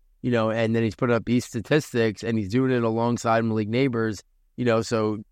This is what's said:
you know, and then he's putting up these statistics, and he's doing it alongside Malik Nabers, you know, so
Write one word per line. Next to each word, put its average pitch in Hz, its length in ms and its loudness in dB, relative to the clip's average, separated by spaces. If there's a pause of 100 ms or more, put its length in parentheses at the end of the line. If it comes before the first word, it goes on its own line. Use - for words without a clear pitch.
(220)
you 127 80 -4
know, 113 220 2
and 113 240 0
then 113 80 2
he's 110 120 0
putting 120 200 2
up 110 80 0
these 120 220 0
statistics, 113 760 -2
and 113 160 -2
he's 98 120 -4
doing 131 200 2
it 123 140 2
alongside 113 640 0
Malik 110 240 -2
Nabers, 117 520 0 (360)
you 127 80 -4
know, 113 160 4
so 107 380 -2 (120)